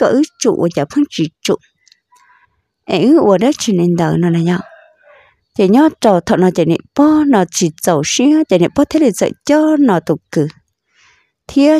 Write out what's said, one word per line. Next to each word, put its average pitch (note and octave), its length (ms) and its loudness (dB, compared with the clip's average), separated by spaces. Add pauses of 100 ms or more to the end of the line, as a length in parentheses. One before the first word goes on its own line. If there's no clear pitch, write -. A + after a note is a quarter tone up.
có A#3 60 0
ứ C4+ 160 0 (160)
trụ F3 360 -2
chả C#3+ 100 -4 (100)
phân C#4+ 160 0
chỉ D#3+ 200 -6 (120)
trụ. - 120 -4 (1300)
Ê - 180 -2
ứ C#4+ 160 4
ua G3 200 2
đất B3 200 0
chỉ - 140 -4
nên F3 240 0
đờ D#3+ 220 -2
nó E3+ 120 0
là E3+ 80 0
nhọ. F3 200 -2 (1000)
Chị F#3+ 120 2
nhớ C#4 200 4 (120)
trò G3 200 2
thật F#3 180 -2
nó F#3 160 2
chị E3+ 100 0
niệm D#3+ 160 -2 (180)
bó D4+ 280 2
nó G#3+ 240 2
chỉ E3+ 200 -2 (120)
dầu D#3+ 220 0
xí C#4 280 0
á, D#4 60 2 (100)
chị F#3 100 2
niệm E3+ 180 0
bó C#4+ 80 2
thế - 160 -2
là C4+ 100 2
dạy - 200 -2 (160)
cho D#4 340 2
nó G3+ 200 2
tục - 200 -4 (120)
cử. D3+ 140 -2 (1040)
Thế D4 320 2